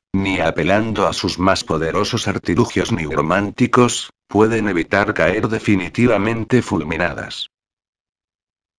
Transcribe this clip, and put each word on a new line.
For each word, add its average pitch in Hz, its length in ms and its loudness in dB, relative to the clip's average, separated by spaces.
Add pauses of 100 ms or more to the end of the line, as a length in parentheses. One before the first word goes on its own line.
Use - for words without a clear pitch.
(140)
ni 95 260 0
apelando 95 680 0
a 80 60 0
sus - 260 -4
más 92 260 2
poderosos 82 640 -2
artilugios 92 640 0
nigrománticos, 98 1160 0 (180)
pueden 110 420 2
evitar 101 440 0
caer 95 360 0
definitivamente 110 1120 0
fulminadas. 80 840 -4 (1300)